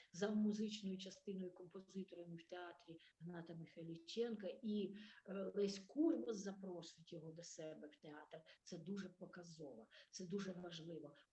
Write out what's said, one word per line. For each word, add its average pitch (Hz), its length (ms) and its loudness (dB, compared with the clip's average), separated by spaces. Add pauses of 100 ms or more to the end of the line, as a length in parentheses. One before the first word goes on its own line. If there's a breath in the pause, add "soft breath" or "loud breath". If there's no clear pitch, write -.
(120 loud breath)
за 208 180 4
музичною 208 680 6
частиною 185 520 -2
композиторами 180 840 -6
в 170 60 -10
театрі 175 580 -8 (200 loud breath)
Гната 170 340 -4
Михайліченка, 170 960 -2 (140)
і, 208 320 4 (320 loud breath)
е, 190 280 0
Лесь 196 240 6
Курмас 262 580 6
запросить 185 760 -4
його 160 200 -6
до 165 100 -10
себе 156 460 -6
в 147 80 -14
театр, 151 440 -10 (240 loud breath)
це 175 140 -6
дуже 180 300 -2
показово, 160 800 -8 (240 loud breath)
це - 160 -6
дуже 190 260 0
важливо. 165 640 -4 (160 loud breath)